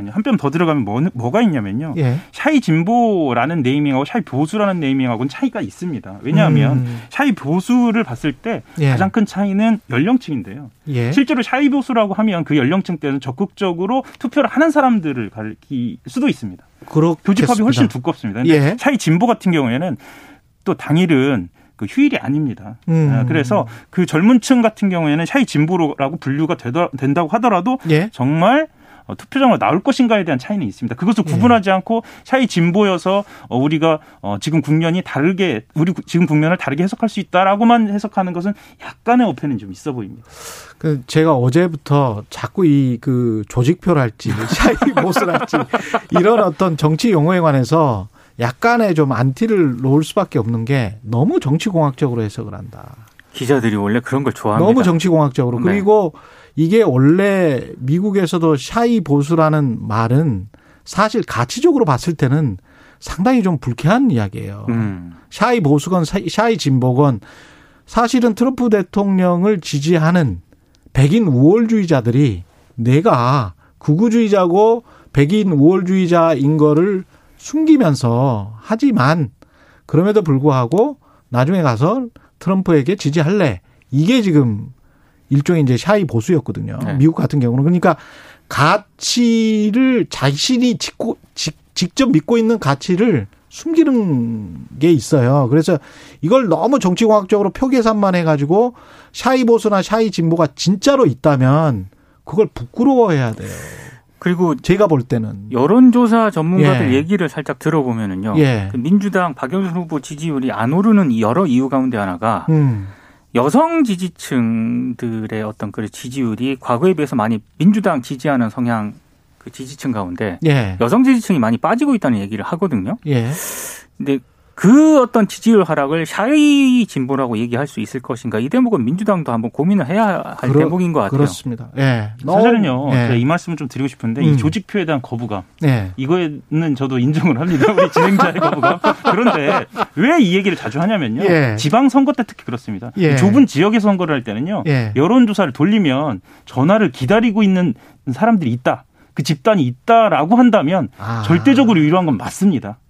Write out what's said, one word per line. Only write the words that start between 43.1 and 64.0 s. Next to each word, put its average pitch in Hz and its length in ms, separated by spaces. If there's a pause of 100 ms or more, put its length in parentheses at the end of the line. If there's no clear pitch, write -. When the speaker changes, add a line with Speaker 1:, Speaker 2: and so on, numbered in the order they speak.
Speaker 2:
조직표랄지, 127 840
<laughs> 107 160
샤이 - 280 (200)
보수랄지 254 600 (540)
이런 208 280
어떤 180 380
정치 156 340
용어에 175 300
관해서 135 640 (320)
약간의 202 560
좀 143 180
안티를 135 640
놓을 135 260
수밖에 165 360
없는 113 260
게 113 380
너무 127 360
정치공학적으로 143 840
해석을 104 320
한다. - 420 (360)
Speaker 3:
기자들이 120 460
원래 104 240
그런 135 240
걸 131 80
좋아합니다. 117 340
Speaker 2:
너무 240 160
정치공학적으로. 156 760
Speaker 3:
네. 123 40
Speaker 2:
그리고 196 500 (440)
이게 170 240
원래 165 840 (120)
미국에서도 170 800
샤이 233 440
보수라는 151 760 (100)
말은 113 600 (360)
사실 214 400
가치적으로 254 600
봤을 151 280
때는 139 440 (420)
상당히 247 420
좀 180 160
불쾌한 196 540